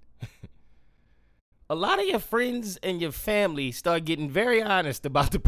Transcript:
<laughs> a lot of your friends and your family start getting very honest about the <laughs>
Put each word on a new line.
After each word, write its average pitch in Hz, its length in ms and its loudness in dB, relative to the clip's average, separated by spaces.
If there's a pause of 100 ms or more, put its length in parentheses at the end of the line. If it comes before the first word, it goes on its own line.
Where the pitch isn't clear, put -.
(200)
<laughs> 117 60 -10 (1400)
a 156 40 0
lot 202 240 2
of 392 80 0
your 359 120 2
friends 233 640 -2
and 180 180 -2
your 165 120 -2
family 165 600 0
start 170 320 0
getting 156 240 -2
very 220 340 2
honest 185 440 0
about 135 240 2
the 196 80 2
<laughs> - 100 0